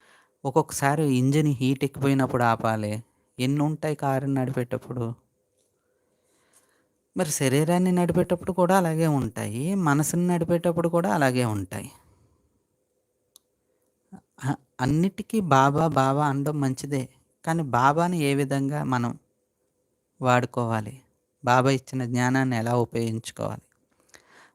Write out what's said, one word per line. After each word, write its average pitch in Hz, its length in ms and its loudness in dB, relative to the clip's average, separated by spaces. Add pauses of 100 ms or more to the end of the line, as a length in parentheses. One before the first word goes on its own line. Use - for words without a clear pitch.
(460)
ఒక్కొక్కసారి 143 680 0
ఇంజిన్ 139 320 2
హీట్ 131 360 0
ఎక్కిపోయినప్పుడు 135 600 0
ఆపాలి. 110 600 0 (360)
ఎన్ని 139 240 0
ఉంటాయి 151 320 -4
కారుని 139 380 -2
నడిపేటప్పుడు. 127 960 -6 (1900)
మరి 156 120 0
శరీరాన్ని 156 600 2
నడిపేటప్పుడు 180 600 0
కూడా 180 260 2
అలాగే 165 300 0
ఉంటాయి. 123 680 -2
మనసుని 165 520 2
నడిపేటప్పుడు 170 600 0
కూడా 170 240 0
అలాగే 127 320 2
ఉంటాయి. 101 460 -6 (2500)
అ-, 135 140 -4 (240)
అన్నిటికీ 175 580 -2
బాబా, 143 480 4
బాబా 139 400 2
అనడం 143 340 -2
మంచిదే. 131 480 -4 (360)
కానీ 165 180 -2
బాబాని 147 560 2
ఏ 139 140 2
విధంగా 139 500 -2
మనం 123 360 -2 (1040)
వాడుకోవాలి? 123 800 0 (440)
బాబా 127 260 4
ఇచ్చిన 131 340 -4
జ్ఞానాన్ని 127 520 0
ఎలా 117 180 -2
ఉపయోగించుకోవాలి? 113 840 -4 (920)